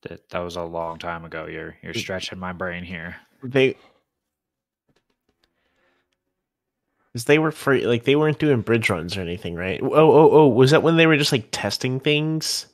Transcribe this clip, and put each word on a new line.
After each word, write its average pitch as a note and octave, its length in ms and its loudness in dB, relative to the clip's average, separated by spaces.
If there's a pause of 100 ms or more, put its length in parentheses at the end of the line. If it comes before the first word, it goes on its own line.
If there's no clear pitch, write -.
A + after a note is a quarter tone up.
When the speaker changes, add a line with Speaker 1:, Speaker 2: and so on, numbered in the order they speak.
Speaker 1:
That, - 280 -18
that F#2 100 -8
was F2 160 -10
a F2 60 -8
long E2 360 -10
time E2+ 260 -10
ago. D#2+ 220 -14
You're, E2 360 -14
you're E2+ 120 -16
Speaker 2:
Mm. E2+ 60 -8
Speaker 1:
stretching F#2 380 -10
my F#2 140 -10
brain F2 320 -10
here. E2+ 320 -14 (260)
Speaker 2:
They, C3 340 0 (3250)
'cause A#2+ 120 -10
they D3 140 4
were D#3 140 0
free, - 340 0
like, A#2 180 0
they C#3 120 4
weren't D3+ 220 0
doing C#3 240 2
bridge A2+ 280 0
runs F2 260 -6
or G2+ 40 -8
anything, F2 340 -8
right? F#2 280 -6
Oh, C3+ 100 -2
oh, D3+ 400 8
oh, D3+ 160 8
was B2+ 240 6
that D#3+ 100 4
when E3 140 2
they E3 100 4
were D#3+ 100 4
just, C#3+ 160 -2
like, A#2+ 200 -2
testing B2+ 480 -6
things? D3+ 720 -4